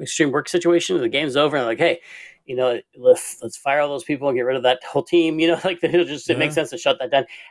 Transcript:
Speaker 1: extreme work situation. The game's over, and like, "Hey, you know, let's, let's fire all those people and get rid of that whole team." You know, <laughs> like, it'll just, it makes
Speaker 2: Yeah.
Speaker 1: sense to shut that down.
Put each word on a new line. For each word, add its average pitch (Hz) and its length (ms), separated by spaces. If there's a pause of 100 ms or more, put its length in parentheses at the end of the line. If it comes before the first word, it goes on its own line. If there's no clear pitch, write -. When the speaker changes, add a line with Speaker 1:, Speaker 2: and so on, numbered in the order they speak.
Speaker 1:
extreme 147 300
work 143 180
situation. 170 500
The 123 80
game's 135 300
over, 147 180
and 127 120
like, 113 100
"Hey, 151 220 (480)
you 131 80
know, 123 240 (180)
let's, 127 460
let's 117 140
fire 143 220
all 147 100
those 139 140
people 143 240
and 135 80
get 127 60
rid 127 160
of 123 60
that 127 200
whole - 200
team." 160 360
You 165 100
know, 165 120
<laughs> - 20
like, 180 200
it'll 165 200
just, 147 280
it - 80
makes 156 140
Speaker 2:
Yeah. 156 100
Speaker 1:
sense - 80
to 123 80
shut 135 180
that 127 140
down. 135 160 (240)